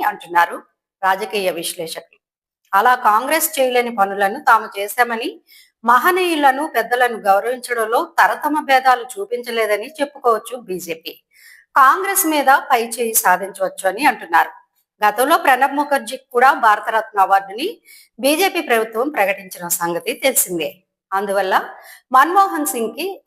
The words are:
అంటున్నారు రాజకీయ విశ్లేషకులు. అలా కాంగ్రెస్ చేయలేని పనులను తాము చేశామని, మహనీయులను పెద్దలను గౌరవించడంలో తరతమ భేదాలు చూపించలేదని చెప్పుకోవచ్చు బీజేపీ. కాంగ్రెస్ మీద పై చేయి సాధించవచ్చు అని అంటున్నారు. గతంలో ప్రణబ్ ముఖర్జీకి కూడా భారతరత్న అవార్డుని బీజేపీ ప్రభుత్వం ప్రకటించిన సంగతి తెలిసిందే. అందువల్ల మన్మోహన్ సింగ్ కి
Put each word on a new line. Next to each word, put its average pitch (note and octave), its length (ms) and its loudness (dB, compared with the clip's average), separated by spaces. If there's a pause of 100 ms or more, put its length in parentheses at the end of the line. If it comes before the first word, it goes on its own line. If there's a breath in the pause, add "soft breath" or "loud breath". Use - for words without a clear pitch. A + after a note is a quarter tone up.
అంటున్నారు F3 480 0 (480)
రాజకీయ F#3+ 540 -2
విశ్లేషకులు. E3 600 -12 (540)
అలా A3+ 200 4 (140)
కాంగ్రెస్ C4+ 400 2 (100)
చేయలేని B3 420 0
పనులను G3 400 0 (100)
తాము G#3+ 180 4 (100)
చేశామని, A#3 520 -4 (640 soft breath)
మహనీయులను D#4 720 2 (100)
పెద్దలను A#3+ 520 0
గౌరవించడంలో A#3 720 0 (200)
తరతమ C#4+ 500 0
భేదాలు B3+ 440 2
చూపించలేదని A3+ 760 -4 (100)
చెప్పుకోవచ్చు B3+ 580 -2 (120)
బీజేపీ. E3 440 -10 (680 soft breath)
కాంగ్రెస్ F4+ 520 2
మీద C4+ 160 2 (220)
పై A#3+ 100 4 (140)
చేయి A3+ 200 -4 (100)
సాధించవచ్చు F#3+ 640 -2
అని A#3+ 200 -4
అంటున్నారు. E3+ 420 0 (520)
గతంలో B3 300 2 (100)
ప్రణబ్ C4+ 340 2
ముఖర్జీకి C#4 560 -4
కూడా B3+ 160 6 (140)
భారతరత్న G#3+ 600 0
అవార్డుని G3 440 0 (540 soft breath)
బీజేపీ E4+ 460 0
ప్రభుత్వం A3+ 380 -2 (100)
ప్రకటించిన F#3+ 480 -4 (140)
సంగతి E3+ 320 -4 (120)
తెలిసిందే. F3 460 -2 (480)
అందువల్ల G3 380 -2 (600 loud breath)
మన్మోహన్ E4+ 560 2
సింగ్ A3+ 240 -6
కి D#4+ 100 -8 (220)